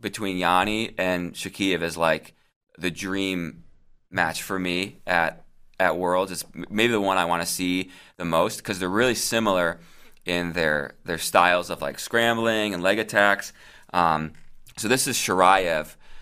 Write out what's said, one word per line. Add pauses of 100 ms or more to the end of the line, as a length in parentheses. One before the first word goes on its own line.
between
Yanni
and
Shakiev
is,
like, (420)
the
dream (460)
match
for
me
at, (400)
at
Worlds.
It's (100)
m-,
maybe
the
one
I
wanna
see (260)
the
most
'cause
they're
really
similar (440)
in
their, (100)
their
styles
of,
like,
scrambling
and
leg
attacks. (400)
Um, (440)
so
this
is
Sharayev, (260)